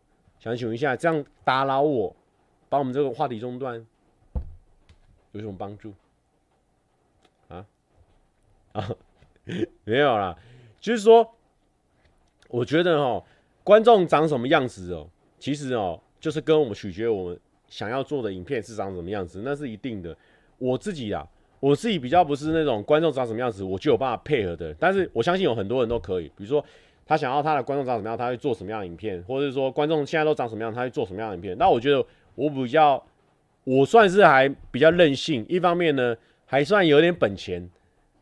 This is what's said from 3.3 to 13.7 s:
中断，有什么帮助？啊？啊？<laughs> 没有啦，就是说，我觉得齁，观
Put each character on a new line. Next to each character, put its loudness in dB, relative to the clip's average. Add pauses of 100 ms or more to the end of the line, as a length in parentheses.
中 -10
断， -10 (1400)
有 -16
什 -12
么 -14
帮 -12
助？ -18 (1500)
啊？ -16 (1080)
啊？ -8 (560)
<laughs> -10
没 -2
有 2
啦， -4 (440)
就 -2
是 -4
说， 6 (1160)
我 -2
觉 0
得 2
齁， 0 (420)
观 8